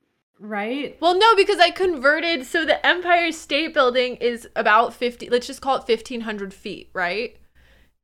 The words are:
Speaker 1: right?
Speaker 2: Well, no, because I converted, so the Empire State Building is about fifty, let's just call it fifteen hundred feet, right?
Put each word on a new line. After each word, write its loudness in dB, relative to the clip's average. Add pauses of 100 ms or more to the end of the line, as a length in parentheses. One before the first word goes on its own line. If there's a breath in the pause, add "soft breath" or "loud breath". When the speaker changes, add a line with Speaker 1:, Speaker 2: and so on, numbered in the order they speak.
(380)
Speaker 1:
right? -8
Speaker 2:
Well, 2
no, 6
because 2
I 6
converted, 0
so -2
the 0
Empire 2
State -4
Building 0
is -4
about 4
fifty, -6
let's 0
just -14
call 0
it -6
fifteen -4
hundred -10
feet, -14
right? -6 (680)